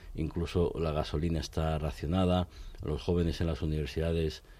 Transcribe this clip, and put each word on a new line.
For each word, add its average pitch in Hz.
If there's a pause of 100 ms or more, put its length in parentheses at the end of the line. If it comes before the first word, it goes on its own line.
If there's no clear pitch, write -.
(160)
incluso 82
la 80
gasolina 78
está 80
racionada, 90 (360)
los 76
jóvenes 85
en 87
las 80
universidades 80 (180)